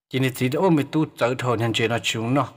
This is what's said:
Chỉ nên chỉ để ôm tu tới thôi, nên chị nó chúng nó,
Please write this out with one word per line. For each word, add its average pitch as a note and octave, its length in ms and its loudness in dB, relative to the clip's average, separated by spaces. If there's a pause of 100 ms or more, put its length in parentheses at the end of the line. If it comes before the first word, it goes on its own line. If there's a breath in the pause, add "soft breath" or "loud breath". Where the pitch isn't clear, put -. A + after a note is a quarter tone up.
Chỉ C3 100 -4
nên C3 160 0
chỉ B2+ 140 -2
để C3+ 80 -2
ôm F3 200 4 (160)
tu D#3 120 0 (140)
tới B2 200 2
thôi, B2 180 0
nên A2+ 160 0
chị A2+ 160 0
nó A#2 140 0
chúng A2+ 320 -2
nó, C#3 220 0